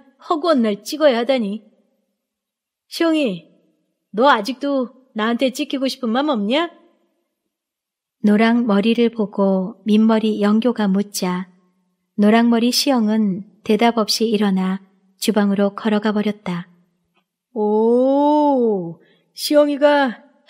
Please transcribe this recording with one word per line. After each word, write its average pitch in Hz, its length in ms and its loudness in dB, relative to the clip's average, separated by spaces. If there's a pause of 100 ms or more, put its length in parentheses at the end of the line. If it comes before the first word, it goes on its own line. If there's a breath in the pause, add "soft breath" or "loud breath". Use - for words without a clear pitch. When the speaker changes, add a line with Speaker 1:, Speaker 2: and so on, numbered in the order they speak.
(280)
Speaker 1:
허구한 311 340 0
날 208 200 -2
찍어야 285 360 2
하다니. 226 440 -4 (1300)
시영이, 294 600 -2 (600)
너 226 180 2
아직도 262 640 -2 (240)
나한테 233 380 -2
찍히고 277 340 -6
싶은 247 220 -6
맘 262 200 -2
없냐?" 269 440 -2 (1500)
Speaker 2:
노랑 226 420 2
머리를 226 440 2
보고 196 720 -4
민머리 214 580 2
영교가 214 460 0
묻자 190 600 -4 (680)
노랑머리 233 560 2
시영은 220 720 -2 (180)
대답 233 340 0
없이 220 320 -2
일어나 196 520 -2 (380)
주방으로 202 580 0
걸어가 214 340 -2
버렸다. 208 580 -6 (840)
Speaker 1:
"오, 240 1400 2 (360 soft breath)
시영이가 294 880 2 (280)